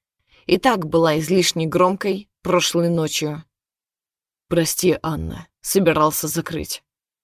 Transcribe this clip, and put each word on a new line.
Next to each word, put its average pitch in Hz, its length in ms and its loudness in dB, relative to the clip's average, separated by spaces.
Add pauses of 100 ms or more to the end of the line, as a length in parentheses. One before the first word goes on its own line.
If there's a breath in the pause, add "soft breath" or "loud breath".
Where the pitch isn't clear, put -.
(480 soft breath)
И 190 100 4
так 202 300 0
была 160 320 2
излишне 165 480 0
громкой 190 600 0 (120)
прошлой 170 480 0
ночью. 156 540 -2 (1040)
"Прости, 165 540 0
Анна, 110 460 -8 (140)
собирался 156 680 2
закрыть. 156 560 -8 (400)